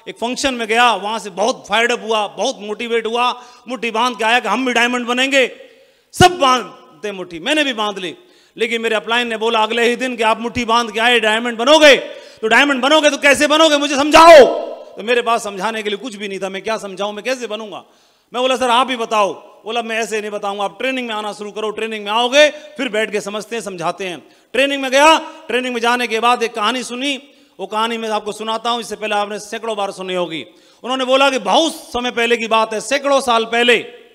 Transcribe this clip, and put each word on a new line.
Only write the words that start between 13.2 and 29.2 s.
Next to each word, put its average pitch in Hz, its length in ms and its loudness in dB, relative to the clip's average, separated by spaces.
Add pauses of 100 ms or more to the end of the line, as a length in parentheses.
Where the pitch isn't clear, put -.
बनोगे, 302 300 4
मुझे 285 180 -2
समझाओ। 302 500 10 (520)
तो 190 60 -12
मेरे 240 180 0
पास 226 220 0
समझाने 208 400 -6
के 208 60 -4
लिए 202 80 -4
कुछ 208 180 -12
भी 202 120 -10
नहीं 190 120 -8
था, 190 100 -6
मैं 190 120 -8
क्या 220 160 -4
समझाऊं, 196 360 -8
मैं 208 100 -12
कैसे 247 240 -6
बनूंगा? 208 380 -12 (480)
मैं 240 80 -4
बोला, 262 140 2
"सर, 220 140 0
आप 247 200 2
ही 262 60 -4
बताओ।" 214 380 0
बोला, 226 480 -8
"मैं 226 180 -6
ऐसे 214 220 -4
नहीं 208 100 -10
बताऊंगा, 202 320 -6
आप 196 140 -6
ट्रेनिंग 254 300 -4
में 220 80 -8
आना 208 180 -6
शुरू 208 180 -12
करो, 214 180 -6
ट्रेनिंग 214 360 -8
में 202 60 -6
आओगे, 247 380 4
फिर 269 400 -8
बैठ 214 220 -2
के 196 100 -4
समझते 208 340 -8
हैं, 226 80 -8
समझाते 180 440 -6
हैं।" 160 200 -12 (260)
ट्रेनिंग 277 280 0
में 262 100 -4
गया, 294 280 6
ट्रेनिंग 247 540 -6
में 233 80 -4
जाने 240 260 0
के 220 120 -4
बाद 233 240 2
एक 220 100 -4
कहानी 226 300 -2
सुनी, 247 500 -8 (260)
वो 190 80 -8
कहानी 220 300 -2
मैं 226 120 -6
आपको 208 220 -4
सुनाता 220 380 -6
हूं, 240 100 -2
इससे 214 160 -10
पहले 208 200 -4
आपने 208 240 -4